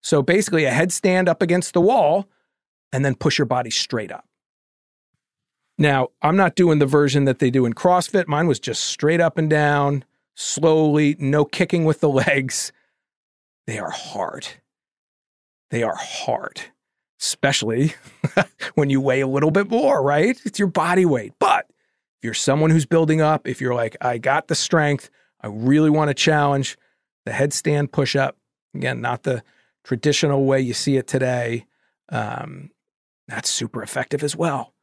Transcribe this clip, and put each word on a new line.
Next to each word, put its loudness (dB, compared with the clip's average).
So 0
basically 0
a 0
headstand 0
up 0
against -2
the 4
wall 2
and -2
then 0
push 0
your 2
body -4
straight -6
up. -16
Now, 2
I'm 4
not 4
doing 4
the 4
version 4
that 0
they 2
do 2
in -2
CrossFit. 0
Mine 0
was 0
just -6
straight 0
up 2
and 0
down, 2
slowly, 2
no 0
kicking -2
with 0
the 2
<laughs> 2
legs. -4
They -8
are -8
hard. -10
They -2
are -2
hard, -8
especially -2
<laughs> -2
when 2
you 2
weigh 0
a -2
little 0
bit 0
more, 2
right? 2
It's -8
your 2
body 2
weight. 0
But 2
if -20
you're -6
someone 2
who's 2
building 2
up, 0
if -8
you're -2
like, -4
"I -2
got -2
the -2
strength, 0
I -10
really 2
want 2
to -2
challenge," 0
the -10
headstand -2
push-up, -2
again, -6
not -6
the -4
traditional 0
way 2
you -4
see -2
it -2
today, -2
um, -8
that's -8
super -6
effective -6
as -6
well. -4